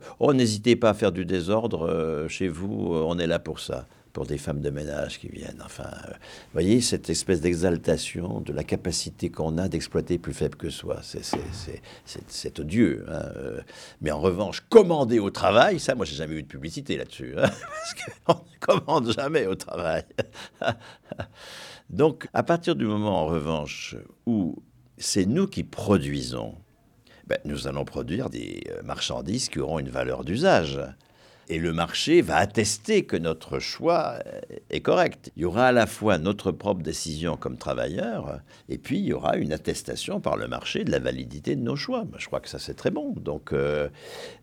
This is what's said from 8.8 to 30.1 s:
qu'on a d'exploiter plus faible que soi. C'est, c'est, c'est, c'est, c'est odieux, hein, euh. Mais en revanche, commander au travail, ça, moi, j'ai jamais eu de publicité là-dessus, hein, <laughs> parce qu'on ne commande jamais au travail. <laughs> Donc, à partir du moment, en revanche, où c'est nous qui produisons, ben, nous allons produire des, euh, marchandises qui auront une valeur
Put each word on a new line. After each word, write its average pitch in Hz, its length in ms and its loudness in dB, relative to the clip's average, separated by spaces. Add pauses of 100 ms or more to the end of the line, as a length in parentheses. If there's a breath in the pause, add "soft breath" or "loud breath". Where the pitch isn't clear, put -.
qu'on 80 300 -2
a 92 100 0
d'exploiter 82 480 0
plus 76 160 -8
faible 69 240 -2
que 85 140 -8
soi. - 320 -8
C'est, - 200 -10
c'est, - 160 0 (140)
c'est, - 300 -10 (240 loud breath)
c'est, - 200 -14
c'est - 320 -10
odieux, 76 520 4
hein, 76 140 -4 (120)
euh. 64 240 -8 (400 loud breath)
Mais 76 100 0
en 73 80 0
revanche, 90 520 2
commander 156 480 10
au 101 100 2
travail, 123 500 6
ça, - 160 0
moi, 107 120 0
j'ai 76 100 -8
jamais 78 200 -4
eu 76 60 -6
de 69 60 -14
publicité 71 480 -6
là-dessus, 64 400 -8
hein, 92 60 4
<laughs> - 80 6
parce 679 440 -8 (300)
qu'on - 180 -2
ne - 380 0
commande 139 320 0
jamais 139 340 0
au 95 80 0
travail. 82 500 -4 (580 loud breath)
<laughs> - 1300 -10
Donc, 139 420 2
à 120 100 2
partir 170 320 2
du 131 120 0
moment, 104 340 2
en 78 60 2
revanche, 78 680 -2 (280)
où 104 320 2 (400)
c'est - 300 2
nous 139 200 4
qui - 160 -6
produisons, 67 920 0 (720 loud breath)
ben, - 180 0
nous 71 220 -6
allons 69 180 -2
produire 78 460 -4
des, 50 400 -8
euh, 50 120 -8
marchandises 71 680 -4
qui - 80 -4
auront 73 200 -2
une 67 120 -4
valeur 64 340 -2